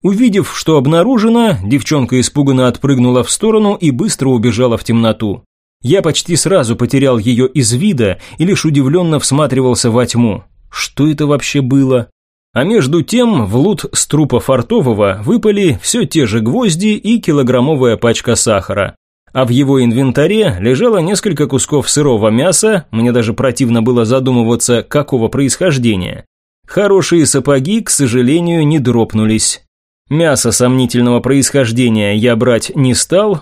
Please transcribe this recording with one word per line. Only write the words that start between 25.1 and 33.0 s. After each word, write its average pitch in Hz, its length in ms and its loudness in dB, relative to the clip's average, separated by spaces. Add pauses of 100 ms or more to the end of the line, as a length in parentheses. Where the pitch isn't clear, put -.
происхождения. 123 1000 -2 (400)
Хорошие 185 600 2
сапоги, 143 560 0
к - 80 -10
сожалению, 147 760 0
не 151 140 2
дропнулись. 110 840 0 (460)
Мясо 151 440 0
сомнительного 123 680 0
происхождения 120 960 0
я 113 220 2
брать 117 400 0
не 131 180 2
стал, 190 480 0